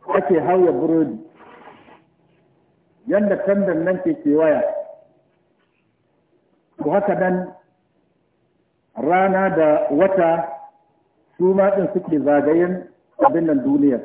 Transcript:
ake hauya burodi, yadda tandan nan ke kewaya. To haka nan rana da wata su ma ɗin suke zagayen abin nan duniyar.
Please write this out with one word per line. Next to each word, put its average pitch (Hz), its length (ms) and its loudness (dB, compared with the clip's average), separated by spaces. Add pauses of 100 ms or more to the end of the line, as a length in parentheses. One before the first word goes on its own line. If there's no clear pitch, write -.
(160)
ake 185 240 2
hauya 180 320 2
burodi, 156 460 0 (1900)
yadda 196 380 0
tandan 190 380 0
nan 180 200 -2
ke 165 100 0 (100)
kewaya. 151 380 2 (2250)
To 147 100 -4
haka 196 260 0
nan 185 380 -2 (1400)
rana 190 600 0
da 156 360 2
wata 170 580 0 (880)
su 185 160 2
ma 196 160 4
ɗin 196 240 -2
suke 170 260 -4
zagayen 151 680 0 (320)
abin 165 260 0
nan 147 180 0
duniyar. 139 420 0